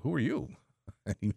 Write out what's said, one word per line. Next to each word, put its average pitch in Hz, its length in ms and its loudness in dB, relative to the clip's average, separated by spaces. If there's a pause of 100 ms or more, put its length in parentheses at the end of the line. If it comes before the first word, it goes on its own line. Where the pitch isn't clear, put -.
who 151 120 0
are 160 60 2
you?" 143 340 0
<laughs> - 40 -18 (480)
And 101 140 -2
he, 104 180 2